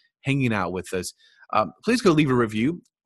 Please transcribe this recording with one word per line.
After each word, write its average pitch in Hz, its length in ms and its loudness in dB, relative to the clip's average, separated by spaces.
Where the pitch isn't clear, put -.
hanging 135 320 0
out 92 200 -2
with 90 200 -8
us. 90 200 -6
Um, 107 180 0
please 233 160 0
go 185 100 4
leave 151 180 4
a 131 40 2
review 120 480 0